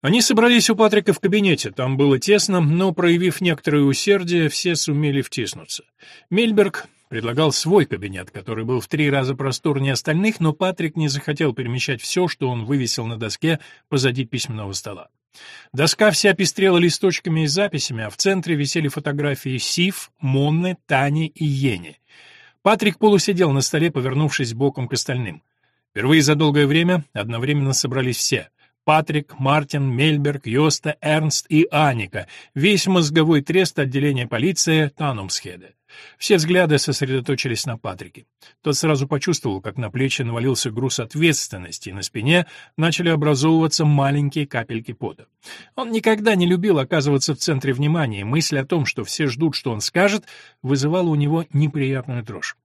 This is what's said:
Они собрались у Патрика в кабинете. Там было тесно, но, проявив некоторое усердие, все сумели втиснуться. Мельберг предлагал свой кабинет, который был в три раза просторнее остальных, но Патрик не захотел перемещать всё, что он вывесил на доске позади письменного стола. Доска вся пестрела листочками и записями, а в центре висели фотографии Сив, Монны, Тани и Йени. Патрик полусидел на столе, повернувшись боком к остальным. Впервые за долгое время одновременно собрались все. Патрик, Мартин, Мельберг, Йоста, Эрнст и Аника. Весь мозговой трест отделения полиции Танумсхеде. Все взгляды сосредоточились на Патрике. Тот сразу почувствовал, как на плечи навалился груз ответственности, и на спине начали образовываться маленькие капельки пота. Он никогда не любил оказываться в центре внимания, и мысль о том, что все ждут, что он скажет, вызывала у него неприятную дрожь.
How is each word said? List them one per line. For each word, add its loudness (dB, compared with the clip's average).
Они 4
собрались 4
у 2
Патрика 4
в -2
кабинете. 0
Там -2
было 4
тесно, 2
но, 2
проявив 2
некоторое 2
усердие, 2
все -2
сумели 0
втиснуться. -8
Мельберг 2
предлагал 0
свой 2
кабинет, -10
который -10
был -2
в -12
три 0
раза 0
просторнее -2
остальных, -2
но 0
Патрик -4
не 0
захотел -2
перемещать -6
всё, -2
что -4
он -4
вывесил -2
на -8
доске -2
позади 0
письменного -8
стола. -12
Доска 2
вся 2
пестрела 2
листочками 0
и 0
записями, -2
а -8
в -20
центре 0
висели -2
фотографии -4
Сив, -2
Монны, 0
Тани 0
и -8
Йени. -2
Патрик 2
полусидел 4
на 2
столе, 0
повернувшись -2
боком -2
к -6
остальным. -6
Впервые 4
за 4
долгое 4
время 2
одновременно -2
собрались -2
все. -2
Патрик, 0
Мартин, 0
Мельберг, 0
Йоста, 0
Эрнст 0
и 4
Аника. 0
Весь 2
мозговой 4
трест 0
отделения 0
полиции 0
Танумсхеде. -8
Все 2
взгляды 4
сосредоточились -2
на -6
Патрике. -12
Тот -2
сразу 0
почувствовал, -2
как -10
на -6
плечи -2
навалился -2
груз -4
ответственности, -4
и -12
на -10
спине 0
начали 0
образовываться 2
маленькие 2
капельки -8
пота. -10
Он -4
никогда 2
не 4
любил 4
оказываться 0
в -12
центре -2
внимания, 0
и -6
мысль -2
о -2
том, 0
что -6
все -4
ждут, -2
что -4
он -4
скажет, 0
вызывала 0
у 2
него 0
неприятную -2
дрожь. -10